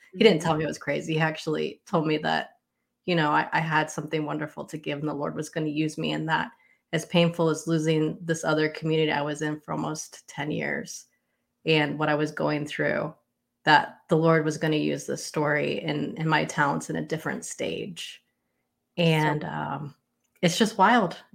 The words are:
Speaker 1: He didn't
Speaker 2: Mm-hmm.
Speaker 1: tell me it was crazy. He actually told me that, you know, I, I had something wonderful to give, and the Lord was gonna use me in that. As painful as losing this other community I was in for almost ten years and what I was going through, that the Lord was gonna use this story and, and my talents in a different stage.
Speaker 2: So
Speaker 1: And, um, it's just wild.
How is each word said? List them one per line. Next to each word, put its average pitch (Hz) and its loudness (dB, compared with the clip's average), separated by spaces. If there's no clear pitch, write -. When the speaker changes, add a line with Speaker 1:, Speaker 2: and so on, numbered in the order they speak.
Speaker 1:
He 180 4
didn't 190 8
Speaker 2:
Mm-hmm. 165 -6
Speaker 1:
tell 160 2
me 156 -2
it - -2
was - -6
crazy. 151 -4
He 156 2
actually 156 -2
told 160 2
me 151 2
that, - 0
you 180 0
know, 151 4
I, 156 2
I 156 2
had 156 0
something 151 -4
wonderful 151 -6
to - -12
give, 147 -6
and 151 -2
the 147 -4
Lord 151 -6
was 156 -6
gonna 156 -4
use 151 -2
me 156 -4
in 156 -4
that. 160 -2
As 160 -2
painful 170 4
as 151 -2
losing 156 2
this 165 -4
other 156 2
community 156 0
I 147 0
was 151 -4
in 151 -2
for - -12
almost 156 -8
ten 147 -6
years 147 -6
and 151 2
what 151 2
I 151 4
was 147 0
going 151 -2
through, 151 -2
that 151 4
the 165 6
Lord 160 6
was 156 0
gonna 156 0
use 147 -2
this - -6
story 147 -2
and, 147 -4
and 160 0
my 156 2
talents 156 0
in 160 -4
a 160 -4
different 156 -6
stage. - -8
Speaker 2:
So 175 2
Speaker 1:
And, 156 4
um, 151 -8
it's 170 2
just 214 2
wild. 196 4